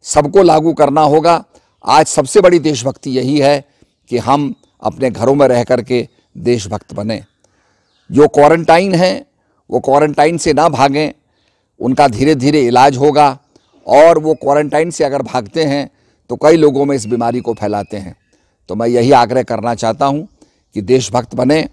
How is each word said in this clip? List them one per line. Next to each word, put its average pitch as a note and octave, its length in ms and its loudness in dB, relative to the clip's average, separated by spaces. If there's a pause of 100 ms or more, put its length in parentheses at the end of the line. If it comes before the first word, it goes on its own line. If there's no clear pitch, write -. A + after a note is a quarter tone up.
सबको D3+ 380 2
लागू D#3+ 300 2
करना C#3+ 300 0
होगा। D#3+ 400 2 (420)
आज C#3+ 220 2
सबसे D#3 340 0
बड़ी F3+ 200 4
देशभक्ति C3+ 500 -6
यही B2+ 280 -2
है C#3 240 0 (480)
कि B2 80 -4
हम C3 340 -2 (300)
अपने B2 280 -4
घरों A#2+ 240 -2
में C#3 120 2
रह A#2+ 160 0
कर A#2+ 200 -2
के B2 240 -4 (320)
देशभक्त A2 540 -6
बने। G#2+ 300 -8 (880)
जो D3 200 4
क्वारंटाइन E3 680 2
हैं, F#3 300 -2 (440)
वो B2 100 -4
क्वारंटाइन D3 580 0
से D#3 160 -2
ना D3 160 2
भागें, C#3+ 420 0 (680)
उनका C3 300 0
धीरे C3 260 0
धीरे C#3+ 280 0
इलाज B2 340 2
होगा। C#3 400 2 (500)
और D#3+ 320 6
वो D#3 160 -2
क्वारंटाइन D3+ 560 -2
से D#3 120 -4
अगर C#3 200 -4
भागते B2 420 -6
हैं C#3+ 240 -6 (400)
तो B2 80 -8
कई D#3+ 200 2
लोगों C#3+ 280 0
में C#3 100 -2
इस G#2+ 100 -6
बीमारी A#2 360 -4
को A#2 120 -6
फैलाते G#2 440 -8
हैं। F#2+ 180 -16 (540)
तो F2+ 60 -8
मैं A#2 120 -4
यही A#2+ 260 2
आग्रह B2 300 2
करना A#2 320 -6
चाहता A2+ 300 -4
हूँ D3 220 -4 (480)
कि G#2 60 -6
देशभक्त A#2+ 540 -2
बने C3 260 0 (120)